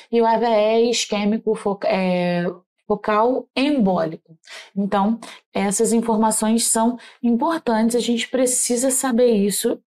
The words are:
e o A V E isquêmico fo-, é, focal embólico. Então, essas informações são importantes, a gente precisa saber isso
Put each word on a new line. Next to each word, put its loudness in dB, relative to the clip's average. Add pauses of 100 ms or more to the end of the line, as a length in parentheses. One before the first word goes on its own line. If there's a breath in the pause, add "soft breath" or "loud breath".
(120)
e 2
o 4
A 2
V 0
E 2
isquêmico -2
fo-, -4
é, 0 (420)
focal 0
embólico. -2 (400 loud breath)
Então, 0 (340 loud breath)
essas 0
informações 0
são 0 (240 loud breath)
importantes, 0
a 2
gente -2
precisa 0
saber 2
isso 0